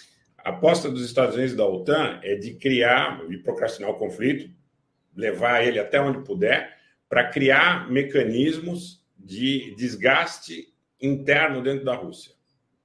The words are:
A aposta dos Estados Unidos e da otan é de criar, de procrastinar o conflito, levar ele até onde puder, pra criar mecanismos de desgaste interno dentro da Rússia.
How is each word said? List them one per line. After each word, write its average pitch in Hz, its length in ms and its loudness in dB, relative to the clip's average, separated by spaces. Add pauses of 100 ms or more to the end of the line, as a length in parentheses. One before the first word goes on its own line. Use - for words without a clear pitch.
(400)
A - 100 -6
aposta 151 400 2
dos 127 160 -4
Estados 117 300 2
Unidos 127 180 -2
e - 20 -8
da 107 120 2
otan 95 560 -2
é 98 100 -4
de 107 220 -8
criar, 127 720 2
de 90 100 -10
procrastinar 110 540 -4
o - 80 -8
conflito, 107 520 -4 (640)
levar 113 480 0
ele 113 140 2
até 120 240 0
onde 139 240 -2
puder, 104 540 0 (280)
pra 123 220 2
criar 147 600 4
mecanismos 139 1120 0 (100)
de 107 600 -4
desgaste 135 960 -2 (260)
interno 139 600 0
dentro 135 240 -2
da 127 80 0
Rússia. - 380 -10 (540)